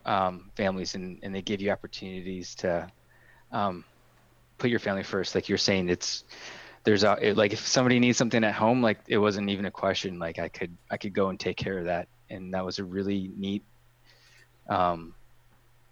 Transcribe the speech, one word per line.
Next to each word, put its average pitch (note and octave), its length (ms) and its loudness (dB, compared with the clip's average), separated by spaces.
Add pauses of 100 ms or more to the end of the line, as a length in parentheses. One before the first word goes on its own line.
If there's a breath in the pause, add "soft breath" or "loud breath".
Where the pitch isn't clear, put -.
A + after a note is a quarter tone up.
um, F#2 500 0
families, F#2+ 400 -2
and, F#2 260 -10
and G2 140 -8
they F#2+ 60 -4
give G2 180 -4
you G2 100 0
opportunities F#2 840 -8
to, F2 340 0 (640 soft breath)
um, G2+ 320 -2 (760)
put B2+ 120 0
your A#2 100 2
family G2 240 -2
first. F#2+ 320 -2
Like - 140 0
you're G2 80 4
saying, F#2+ 320 2
it's, - 340 -2 (640 loud breath)
there's G#2 180 6
a, G2+ 160 6
it, G#2+ 160 4
like, G#2 160 4
if G#2+ 140 -4
somebody B2 340 4
needs A#2+ 180 6
something A#2 260 2
at G#2 100 2
home, A#2 280 4
like, G#2+ 260 2
it A2+ 100 2
wasn't G2+ 320 2
even G2+ 160 -2
a F2+ 60 -4
question. F#2+ 480 -2
Like, E2 200 -6
I E2 80 -4
could, F2 300 -8 (120)
I G2+ 80 -4
could G2+ 160 -8
go G2 160 2
and F#2+ 100 -6
take - 180 -4
care F#2+ 220 -4
of F2 60 -4
that. F2 220 -2 (220)
And F#2 240 -10
that F#2 100 -2
was F#2 160 -6
a G2 60 -4
really F#2+ 500 -2
neat, G2 280 -4 (1080 soft breath)
um, F2 440 0 (800)